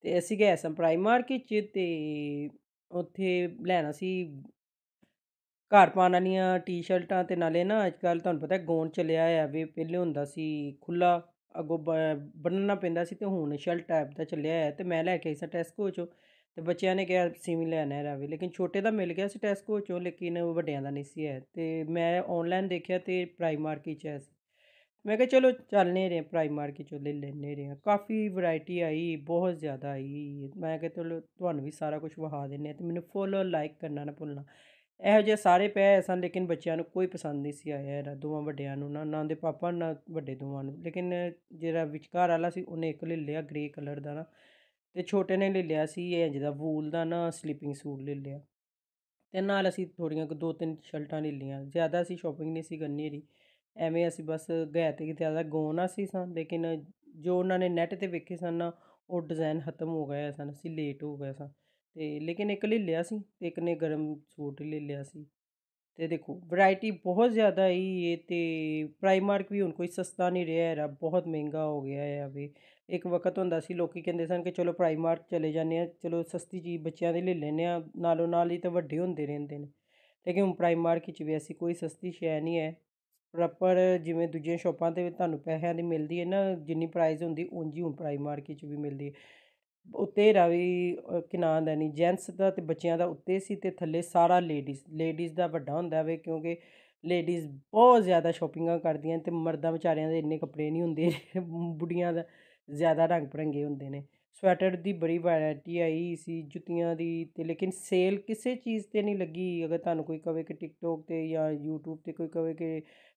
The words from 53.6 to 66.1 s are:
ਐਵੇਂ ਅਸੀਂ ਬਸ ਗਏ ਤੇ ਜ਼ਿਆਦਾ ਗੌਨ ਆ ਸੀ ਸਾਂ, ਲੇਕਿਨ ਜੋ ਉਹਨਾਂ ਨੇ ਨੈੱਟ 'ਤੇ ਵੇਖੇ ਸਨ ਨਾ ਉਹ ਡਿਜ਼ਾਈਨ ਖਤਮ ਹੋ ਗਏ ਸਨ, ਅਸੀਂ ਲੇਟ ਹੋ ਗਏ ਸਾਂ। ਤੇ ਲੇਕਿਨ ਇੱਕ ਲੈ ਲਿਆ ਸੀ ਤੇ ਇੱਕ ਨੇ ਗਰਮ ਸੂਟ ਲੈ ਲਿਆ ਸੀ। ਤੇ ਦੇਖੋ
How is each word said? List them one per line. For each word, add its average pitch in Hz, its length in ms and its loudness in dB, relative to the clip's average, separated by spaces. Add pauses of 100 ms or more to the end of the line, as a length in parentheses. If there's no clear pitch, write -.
ਐਵੇਂ 170 320 2
ਅਸੀਂ 170 160 -8
ਬਸ 160 220 -6 (280)
ਗਏ 160 180 2
ਤੇ 156 200 -6
ਜ਼ਿਆਦਾ 156 300 0
ਗੌਨ 156 380 -2
ਆ 185 60 2
ਸੀ 196 200 -4
ਸਾਂ, 185 200 -6
ਲੇਕਿਨ 165 580 -4 (320)
ਜੋ 175 220 0
ਉਹਨਾਂ 185 200 2
ਨੇ 180 100 4
ਨੈੱਟ 170 260 0
'ਤੇ 190 120 -4
ਵੇਖੇ 175 300 -6
ਸਨ 170 180 -4
ਨਾ 170 180 -2 (380)
ਉਹ 175 120 -2
ਡਿਜ਼ਾਈਨ 160 380 -2
ਖਤਮ 160 280 -6
ਹੋ 160 180 -2
ਗਏ 143 260 -4
ਸਨ, 143 180 -10
ਅਸੀਂ 143 200 -10
ਲੇਟ 147 340 -6
ਹੋ 147 120 -8
ਗਏ 139 160 -8
ਸਾਂ। 143 160 -12 (460)
ਤੇ 151 260 -6
ਲੇਕਿਨ 170 300 -2
ਇੱਕ 202 140 -2
ਲੈ 214 140 2
ਲਿਆ 170 240 0
ਸੀ 214 160 -6 (200)
ਤੇ 175 80 -6
ਇੱਕ 170 140 -6
ਨੇ 170 140 0
ਗਰਮ 151 520 -4
ਸੂਟ 143 360 -10
ਲੈ 151 180 -8
ਲਿਆ 143 220 -8
ਸੀ। 147 240 -16 (720)
ਤੇ 165 120 -2
ਦੇਖੋ 160 380 -6